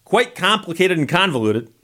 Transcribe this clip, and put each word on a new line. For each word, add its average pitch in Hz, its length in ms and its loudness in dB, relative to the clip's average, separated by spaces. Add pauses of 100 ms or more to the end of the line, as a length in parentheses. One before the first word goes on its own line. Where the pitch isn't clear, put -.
quite 240 320 -2
complicated 185 640 0
and 143 100 -2
convoluted, 120 640 0 (100)